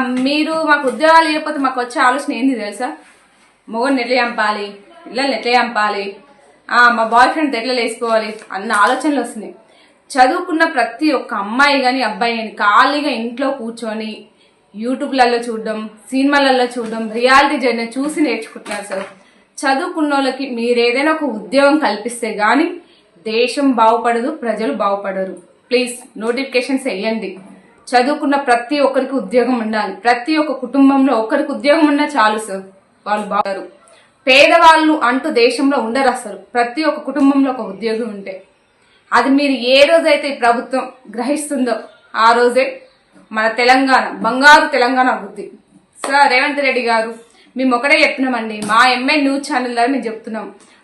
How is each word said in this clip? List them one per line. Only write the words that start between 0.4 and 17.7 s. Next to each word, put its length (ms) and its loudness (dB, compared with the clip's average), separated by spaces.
మాకు 240 2
ఉద్యోగాలు 420 4
ఇవ్వకపోతే 300 -4
మాకు 200 -2
వచ్చే 220 -4
ఆలోచన 320 0
ఏంది 220 0
తెలుసా? 380 -8
మొగోడిని 320 0
ఎట్లా 260 0
చంపాలి, 480 -4
పిల్లల్ని 320 -4
ఎట్లా 240 0
చంపాలి, 540 -4
ఆ, 180 4
మా 140 0
బాయ్ 280 4
ఫ్రెండ్ 240 -2
ఎట్లా 180 -4
లేచిపోవాలి 640 -2
అన్న 200 -8
ఆలోచనలు 500 0
వస్తున్నాయి. 340 -10
చదువుకున్న 460 2
ప్రతి 480 0
ఒక్క 220 -4
అమ్మాయి 480 0
కానీ 200 0
అబ్బాయి 360 -2
కానీ 120 -8
ఖాళీగా 600 2
ఇంట్లో 420 -4
కూర్చొని 720 -10
YouTube-లలో 600 0
చూడడం, 520 -8
సినిమాలలో 540 2
చూడడం, 480 -6
రియాలిటీ 540 2
జర్నీ 320 -2